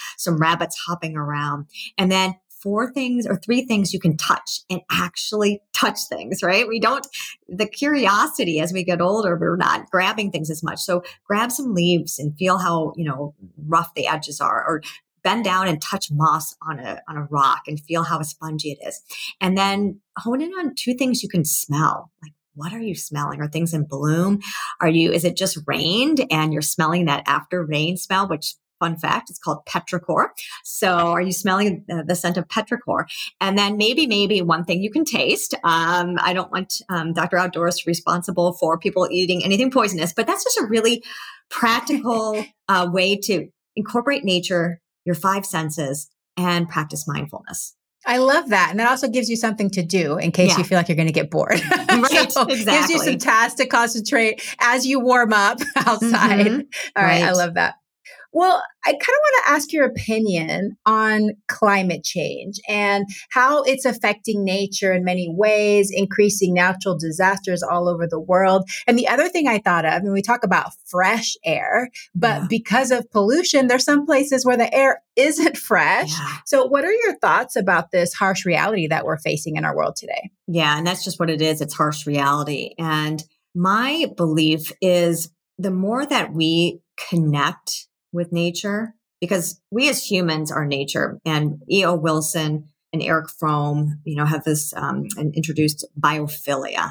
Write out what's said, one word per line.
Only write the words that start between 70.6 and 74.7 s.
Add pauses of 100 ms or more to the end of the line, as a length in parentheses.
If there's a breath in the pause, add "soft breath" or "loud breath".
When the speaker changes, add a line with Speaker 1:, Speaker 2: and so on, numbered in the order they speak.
Speaker 2:
fresh
air, (240 loud breath)
but
Speaker 1:
Yeah.
Speaker 2:
because
of
pollution,
there's
some
places
where
the